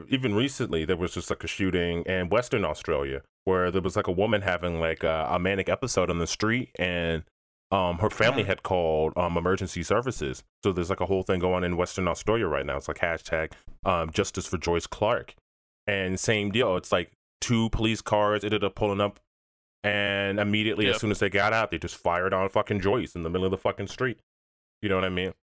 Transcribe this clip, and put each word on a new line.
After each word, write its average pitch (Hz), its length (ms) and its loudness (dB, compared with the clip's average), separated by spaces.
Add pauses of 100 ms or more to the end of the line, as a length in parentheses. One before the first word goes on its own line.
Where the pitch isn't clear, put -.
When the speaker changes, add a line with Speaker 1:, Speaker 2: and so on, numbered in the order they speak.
Speaker 1:
even 127 260 0
recently, 113 520 0
there 90 100 2
was 85 160 -2
just, 87 160 -6
like, - 160 -4
a - 40 -8
shooting 87 560 0
in 92 260 -2
Western 113 340 2
Australia 71 560 -2 (240)
where 90 260 2
there 90 120 2
was, 82 140 -2
like, 104 100 2
a 95 60 0
woman 104 300 2
having, 87 380 0
like, 80 240 0
a, 80 260 0
a 90 80 2
manic 95 300 0
episode 92 420 0
on 85 80 0
the 85 80 0
street, 113 520 -2
and, 85 460 -2 (460)
um, 90 280 2
her 107 120 2
family 120 320 2
Speaker 2:
Mm-hmm. 95 60 -2
Speaker 1:
had 95 160 -2
called, 80 520 2
um, 87 200 0
emergency 90 480 0
services. 104 580 -2 (220)
So 101 80 4
there's, 85 180 0
like, 92 100 -2
a 90 60 2
whole 95 160 2
thing 92 160 0
going 90 240 2
in 87 140 0
Western 87 320 0
Australia 104 380 0
right 69 200 0
now. 69 120 -4
It's - 100 -8
like 78 100 -8
hashtag, 80 540 -2 (320)
um, 85 260 0
justice 95 360 -4
for 92 100 -4
Joyce 85 320 -2
Clark. - 460 -2 (520)
And 95 320 0
same 104 320 0
deal. 104 280 2
It's - 120 -8
like 90 220 0 (300)
two 113 260 2
police 110 320 0
cars 104 420 2
ended 104 220 2
up 95 100 0
pulling 104 280 0
up, 101 180 -2 (640)
and 101 560 0
immediately, 104 460 2
as 98 80 2
Speaker 2:
Yep. - 80 -2
Speaker 1:
soon 107 80 0
as 95 100 0
they 101 80 2
got 101 240 2
out, 113 180 2
they 82 80 -2
just - 180 -8
fired 90 360 0
on 95 160 2
fucking 104 320 0
Joyce 98 340 0
in 87 80 -6
the 82 80 -4
middle 90 140 0
of 95 60 2
the 95 80 0
fucking 101 300 -2
street. 127 300 -4 (640)
You 104 60 -2
know 95 80 2
what 92 80 2
I 92 60 0
mean? 92 240 -2 (160)